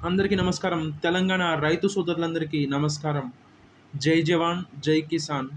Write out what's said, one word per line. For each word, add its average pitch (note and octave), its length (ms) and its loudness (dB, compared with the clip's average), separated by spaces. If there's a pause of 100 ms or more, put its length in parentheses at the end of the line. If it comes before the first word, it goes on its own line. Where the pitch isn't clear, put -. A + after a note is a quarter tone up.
అందరికీ F#3+ 320 2
నమస్కారం. F3 540 0 (120)
తెలంగాణ F#3 400 2 (120)
రైతు D#3 340 2
సోదరులందరికీ E3 800 -2
నమస్కారం. D3 600 -2 (720)
జై D#3+ 260 2
జవాన్, E3+ 400 0 (240)
జై D#3 140 2
కిసాన్. D3+ 560 -4